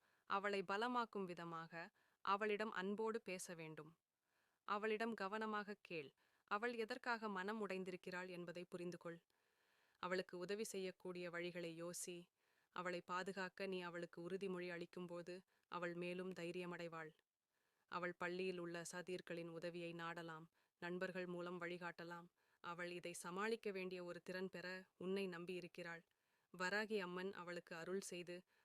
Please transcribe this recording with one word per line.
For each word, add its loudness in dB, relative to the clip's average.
அவளை 6
பலமாக்கும் 2
விதமாக -4
அவளிடம் 4
அன்போடு 2
பேச -4
வேண்டும். -8
அவளிடம் 4
கவனமாக 2
கேள். -4
அவள் 4
எதற்காக 2
மனம் 2
உடைந்திருக்கிறாள் -2
என்பதை -6
புரிந்து -4
கொள். -8
அவளுக்கு 2
உதவி 0
செய்யக்கூடிய -2
வழிகளை -2
யோசி. -4
அவளை 0
பாதுகாக்க -2
நீ 0
அவளுக்கு -4
உறுதிமொழி 0
அளிக்கும்போது -4
அவள் 2
மேலும் 0
தைரியமடைவாள். -2
அவள் 2
பள்ளியில் 2
உள்ள 0
அசாதீர்களின் -2
உதவியை -2
நாடலாம், -2
நண்பர்கள் 2
மூலம் -2
வழிகாட்டலாம். -4
அவள் -2
இதை -4
சமாளிக்க 0
வேண்டிய -2
ஒரு -4
திறன் -2
பெற -6
உன்னை 2
நம்பியிருக்கிறாள். -4
வராகி 4
அம்மன் 0
அவளுக்கு -6
அருள் 0
செய்து -4